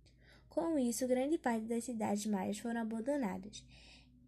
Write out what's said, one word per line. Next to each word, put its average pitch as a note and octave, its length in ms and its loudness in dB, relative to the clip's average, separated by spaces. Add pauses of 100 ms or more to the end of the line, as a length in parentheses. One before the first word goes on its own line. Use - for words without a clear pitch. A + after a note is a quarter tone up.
(480)
Com E4 300 0
isso, B3 300 2
grande C4 280 4
parte A#3 280 0
das A#3 180 -2
cidades G#3 440 0
maias G#3 340 0
foram A#3 220 -2
abandonadas. A3 840 -2 (640)